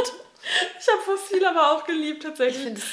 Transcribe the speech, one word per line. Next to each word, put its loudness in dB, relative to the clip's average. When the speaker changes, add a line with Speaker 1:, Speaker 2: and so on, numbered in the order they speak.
Speaker 1:
<laughs> -4
Ich -14
hab 4
Fossil 0
aber 6
auch 0
geliebt, -4
tatsächlich. -2
Speaker 2:
Ich -6
find's, -8